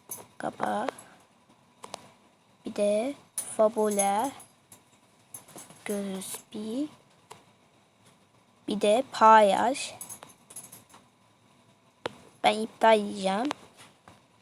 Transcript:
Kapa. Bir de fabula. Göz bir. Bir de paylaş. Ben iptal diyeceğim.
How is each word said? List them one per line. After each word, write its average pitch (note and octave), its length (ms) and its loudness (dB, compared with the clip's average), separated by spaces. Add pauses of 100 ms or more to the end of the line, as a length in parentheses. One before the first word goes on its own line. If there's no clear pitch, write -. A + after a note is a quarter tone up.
(380)
Kapa. - 500 -6 (1800)
Bir A3 100 -12
de G#3 400 -2 (420)
fabula. G#3+ 720 0 (1500)
Göz G3 520 -8 (160)
bir. A3+ 360 -6 (1800)
Bir G#3 140 -4
de A3 300 2
paylaş. A3 840 6 (2500)
Ben G#3 100 4
iptal A3 460 4
diyeceğim. G#3 500 -4 (920)